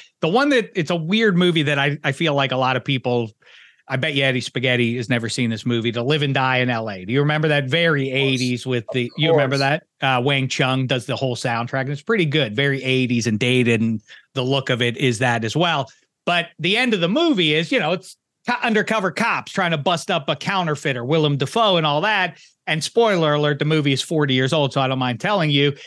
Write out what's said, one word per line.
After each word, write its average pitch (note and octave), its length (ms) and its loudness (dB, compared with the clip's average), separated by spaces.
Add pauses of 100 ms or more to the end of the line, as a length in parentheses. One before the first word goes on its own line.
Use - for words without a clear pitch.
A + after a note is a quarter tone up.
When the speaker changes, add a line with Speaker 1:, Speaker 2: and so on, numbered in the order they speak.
(200)
Speaker 1:
the E3 80 0
one C4 220 2
that, B3 240 2
it's E3 160 -2
a F3+ 60 0
weird F#3 420 2
movie F3 240 4
that C#3+ 160 0
I, C#3+ 260 0
I C#3 80 0
feel D#3 220 0
like C#3 180 0
a B2+ 40 0
lot B2+ 200 2
of A#2+ 80 -4
people, B2 460 -2 (580)
I C3 80 -4
bet D3 180 -2
you C#3 100 2
Eddie B2+ 180 0
Spaghetti A#2+ 540 0
has A#2 120 -6
never A#2 200 -2
seen A#2+ 220 -2
this A2 140 -6
movie, A#2+ 280 0
To A#2+ 100 -4
Live C#3+ 200 0
and C#3 120 -2
Die C3 240 2
in B2 100 2
L A2+ 220 -4
A. F#2 140 -12
Do G2+ 100 -6
you C#3 60 4
remember D3+ 280 0
that? C#3+ 160 2
Very C#3+ 460 0
Speaker 2:
Of - 20 -4
course. C3+ 100 0
Speaker 1:
eighties B2+ 440 -2
with B2 260 -2
the, B2 140 -2
Speaker 2:
Of A2+ 100 -10
Speaker 1:
you D#3 140 0
remember C#3 260 2
Speaker 2:
course. C#3 240 0 (200)
Speaker 1:
that? C3+ 180 2
Uh, - 40 2
Wang C3+ 260 0
Chung C3 380 0
does B2 200 -2
the B2+ 100 -4
whole B2+ 180 -4
soundtrack, A#2+ 480 -4
and C3 80 -6
it's C#3 120 -8
pretty G#3+ 240 0
good, C3+ 280 0
very C#3 280 0
eighties B2+ 440 0
and G#2+ 120 0
dated, A#2+ 420 2
and A2+ 200 0 (340)
the B2+ 100 -4
look C3 260 -2
of A#2+ 100 -2
it A#2+ 160 0
is B2 220 0
that A#2 260 0
as A2+ 120 -4
well. D#3 340 0 (340)
But F3 240 0 (100)
the F3+ 180 0
end B3 180 2
of F#3+ 60 -2
the E3+ 80 2
movie G#3 460 2
is, E3 180 0
you B3+ 80 2
know, E3 120 0
it's - 240 -8 (300)
co-, A#3+ 160 -2
undercover G#3+ 480 0
cops F#3 400 -2
trying F3+ 200 0
to D#3+ 80 0
bust E3+ 320 -2
up E3 180 -2
a D3+ 80 -2
counterfeiter, D3+ 680 -2
Willem D3 320 2
Dafoe F#3+ 400 2
and D#3 80 0
all D3 160 0
that. F#3+ 360 0 (280)
And D#3+ 180 -2
spoiler F#3 500 2
alert, D3 240 2
the E3 60 -2
movie D3+ 280 2
is C3+ 80 0
forty D3 340 0
years C3 180 2
old, D3 200 0
so C#3 80 0
I C3 60 0
don't C3 140 -2
mind B2+ 180 -2
telling F#3 320 0
you C#3+ 240 2 (120)